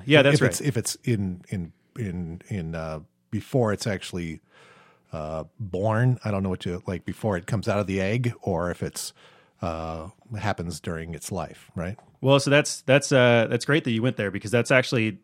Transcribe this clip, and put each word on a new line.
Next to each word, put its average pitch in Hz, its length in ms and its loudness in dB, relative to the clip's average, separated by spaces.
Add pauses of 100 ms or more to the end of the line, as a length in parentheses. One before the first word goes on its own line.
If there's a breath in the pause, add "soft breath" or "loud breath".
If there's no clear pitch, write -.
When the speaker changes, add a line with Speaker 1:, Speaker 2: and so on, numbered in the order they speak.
Speaker 1:
yeah, 147 140 8
Speaker 2:
If, 135 40 8
Speaker 1:
that's 143 120 6
Speaker 2:
if 123 60 4
Speaker 1:
right. 92 100 4
Speaker 2:
it's, - 100 -6
if 147 160 -2
it's - 260 -4
in, 98 460 -2
in, 87 240 -6 (240)
in, 87 500 -6
in, 82 280 -6
uh, 80 240 -8 (320)
before 110 420 0
it's - 140 -6
actually, 87 520 -6 (720 soft breath)
uh, 78 340 -8 (140)
born, 110 640 0
I 107 80 -2
don't 98 120 0
know 95 60 -2
what 90 160 -6
you, 90 220 -6
like, 87 180 -6
before 98 320 -2
it 87 100 -8
comes 95 200 -2
out 101 120 0
of 101 80 -2
the 95 140 0
egg, 117 400 0
or 87 300 -2
if - 120 -8
it's, - 300 -8 (480 soft breath)
uh, 80 480 -6 (280)
happens 87 420 -4
during 82 360 -8
its - 160 -10
life, 82 440 -10
right? 87 220 -6 (240)
Speaker 1:
Well, 135 180 6
so 139 100 -2
that's, 147 320 2
that's, 139 300 4
uh, 120 380 6
that's 120 160 -2
great 151 200 2
that 127 60 0
you 110 120 0
went 127 140 -2
there, 104 120 -2
because 98 220 -8
that's 120 200 2
actually, 117 520 2